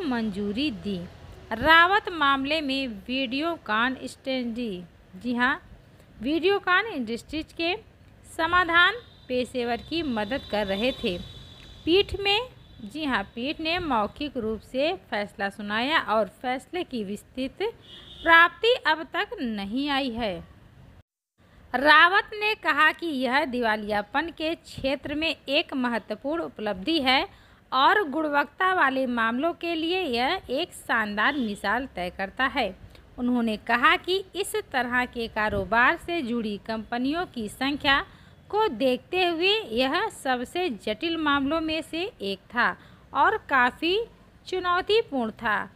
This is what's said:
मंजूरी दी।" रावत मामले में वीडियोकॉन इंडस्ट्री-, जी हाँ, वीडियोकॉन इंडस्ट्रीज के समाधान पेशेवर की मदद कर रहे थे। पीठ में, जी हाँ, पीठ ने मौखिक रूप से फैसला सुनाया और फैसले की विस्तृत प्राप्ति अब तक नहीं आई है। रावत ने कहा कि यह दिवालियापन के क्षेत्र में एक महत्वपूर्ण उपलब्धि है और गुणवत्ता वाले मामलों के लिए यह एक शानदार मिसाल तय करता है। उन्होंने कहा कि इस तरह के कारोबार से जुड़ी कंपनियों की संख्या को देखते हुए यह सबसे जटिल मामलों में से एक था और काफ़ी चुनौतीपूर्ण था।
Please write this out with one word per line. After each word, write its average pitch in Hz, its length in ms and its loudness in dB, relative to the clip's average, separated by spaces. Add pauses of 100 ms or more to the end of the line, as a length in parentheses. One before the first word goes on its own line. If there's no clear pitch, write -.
मंजूरी 220 680 -2
दी।" 196 280 -6 (540)
रावत 330 560 6
मामले 285 520 0
में 269 280 -2
वीडियोकॉन 254 1080 -2
इंडस्ट्री-, 240 880 -6 (360)
जी 240 140 -4
हाँ, 254 280 0 (600)
वीडियोकॉन 359 640 2
इंडस्ट्रीज 277 640 -6
के 339 240 -2 (600)
समाधान 349 580 4 (340)
पेशेवर 240 480 -2
की 311 260 -4
मदद 233 380 -4 (100)
कर 208 160 0
रहे 202 260 0
थे। 185 260 -4 (640)
पीठ 370 360 4
में, 403 280 0 (360)
जी 294 200 -8
हाँ, 240 180 0 (120)
पीठ 277 260 -4
ने 320 180 -2
मौखिक 269 580 -2
रूप 220 240 -4
से 285 320 -2 (180)
फैसला 208 380 -4
सुनाया 220 520 -2
और 214 280 0 (140)
फैसले 262 420 -6
की 226 200 -6
विस्तृत 254 540 -8 (640)
प्राप्ति 339 520 6 (120)
अब 311 160 2
तक 359 280 -4 (100)
नहीं 226 480 -4
आई 277 220 0
है। 208 340 -6 (1300)
रावत 311 600 6
ने 427 200 0
कहा 311 380 4
कि 339 140 -10
यह 262 380 0
दिवालियापन 220 840 -2
के 320 260 -4
क्षेत्र 277 600 -6
में 311 220 -2 (120)
एक 311 260 0
महत्वपूर्ण 247 680 -4
उपलब्धि 214 580 -2
है 269 280 2 (440)
और 330 360 4
गुणवत्ता 254 640 0
वाले 269 320 2
मामलों 247 460 0
के 339 220 -4
लिए 330 280 -2
यह 277 380 0 (100)
एक 311 220 -4
शानदार 220 640 0
मिसाल 220 500 -2
तय 180 240 -6
करता 190 360 -2
है। 240 460 -4 (260)
उन्होंने 240 380 0
कहा 247 400 4
कि 381 280 -2 (120)
इस 392 200 -4 (160)
तरह 247 320 0
के 240 240 -6
कारोबार 214 680 2
से 339 260 -4
जुड़ी 220 340 -2 (100)
कंपनियों 247 600 -4
की 214 220 -8
संख्या 277 580 0 (420)
को 427 200 2
देखते 269 580 0
हुए 349 280 2 (180)
यह 269 360 0
सबसे 262 640 -4
जटिल 226 460 -4
मामलों 285 440 0
में 320 220 -2
से 349 300 -6 (100)
एक 196 160 -6
था - 380 0 (380)
और 330 220 4
काफ़ी 311 680 0 (420)
चुनौतीपूर्ण 359 840 0
था। 208 460 -2